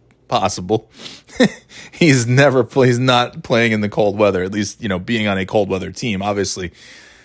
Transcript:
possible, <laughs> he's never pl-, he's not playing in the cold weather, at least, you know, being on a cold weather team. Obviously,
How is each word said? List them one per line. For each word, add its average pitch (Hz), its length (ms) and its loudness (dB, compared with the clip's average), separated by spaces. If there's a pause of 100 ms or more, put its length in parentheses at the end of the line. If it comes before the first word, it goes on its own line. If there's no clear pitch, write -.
(280)
possible, 101 600 -2 (480)
<laughs> - 540 -2
he's 131 340 2
never 127 380 4
pl-, 135 180 0
he's 123 160 4
not 123 440 0
playing 117 300 2
in 107 80 0
the 104 80 -2
cold 104 280 0
weather, 98 260 2
at 95 100 -6
least, 104 280 -4
you 110 80 -6
know, 92 100 -2
being 107 280 -4
on 98 100 0
a 95 80 -4
cold 101 240 0
weather 95 220 -4
team. 98 320 -6
Obviously, 98 500 -4 (520)